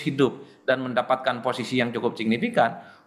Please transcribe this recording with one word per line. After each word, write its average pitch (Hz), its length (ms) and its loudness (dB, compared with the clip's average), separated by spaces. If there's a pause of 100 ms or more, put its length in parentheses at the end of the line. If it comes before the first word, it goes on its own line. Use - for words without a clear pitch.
hidup 135 320 2 (320)
dan 127 160 0
mendapatkan 123 560 0
posisi 127 400 -2
yang 120 120 0
cukup 117 240 -2
signifikan. 117 600 2 (300)